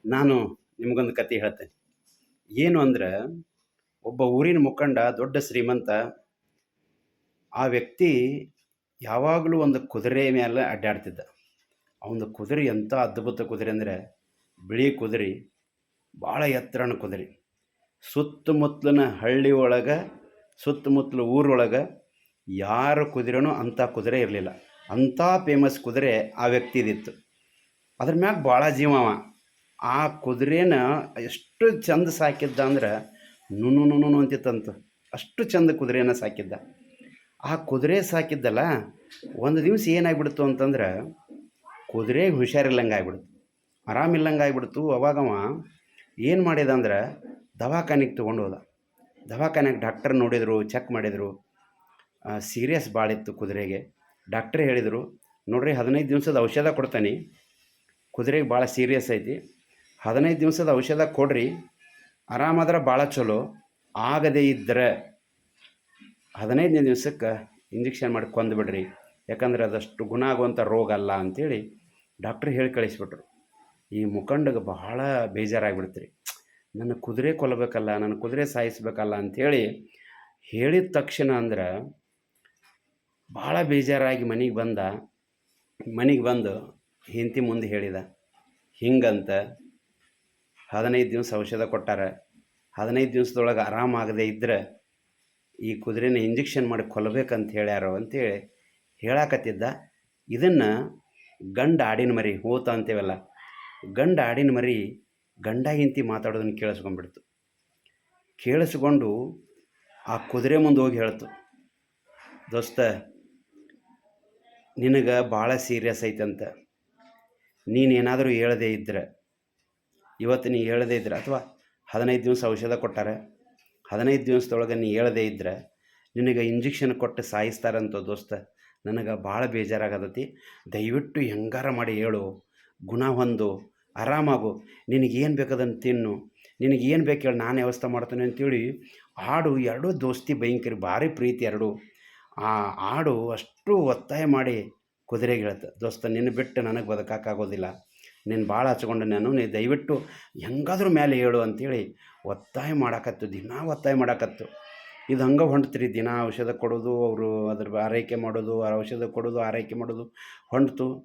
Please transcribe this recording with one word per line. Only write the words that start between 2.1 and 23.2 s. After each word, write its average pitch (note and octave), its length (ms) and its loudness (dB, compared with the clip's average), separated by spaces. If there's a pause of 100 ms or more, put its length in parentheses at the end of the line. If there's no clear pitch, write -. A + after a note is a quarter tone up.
ಏನು E3 200 6
ಅಂದ್ರೆ, A#2+ 260 4 (960)
ಒಬ್ಬ B2 180 -6
ಊರಿನ C3+ 380 4
ಮುಖಂಡ, C#3 400 2
ದೊಡ್ಡ B2 380 0
ಶ್ರೀಮಂತ. B2 520 -2 (1700)
ಆ B2+ 100 0
ವ್ಯಕ್ತಿ B2 460 2 (920)
ಯಾವಾಗಲೂ D#3+ 580 0
ಒಂದು C#3 280 2
ಕುದುರೆ B2+ 440 0
ಮೇಲೆ B2 320 0
ಅಡ್ಡಾಡ್ತಿದ್ದ. G2+ 560 -4 (840)
ಅವನ A2 280 -8
ಕುದುರೆ B2 340 -4
ಎಂಥ G#2+ 280 -2
ಅದ್ಭುತ A#2 480 -2
ಕುದುರೆ A2 300 -4
ಅಂದ್ರೆ, G2+ 480 -6 (480)
ಬಿಳಿ B2 240 2
ಕುದುರೆ, G#2+ 600 -4 (720)
ಭಾಳ - 220 -4
ಎತ್ತರನ B2+ 500 -2
ಕುದುರೆ. F#2+ 520 -10 (680)
ಸುತ್ತಮುತ್ತಲಿನ D3 920 2
ಹಳ್ಳಿ C3 460 2
ಒಳಗೆ, C3 600 4 (520)
ಸುತ್ತಮುತ್ತಲ C#3 560 2
ಊರೊಳಗೆ B2+ 920 2 (380)
ಯಾರ A#2 540 2
ಕುದುರೆನೂ C3 480 0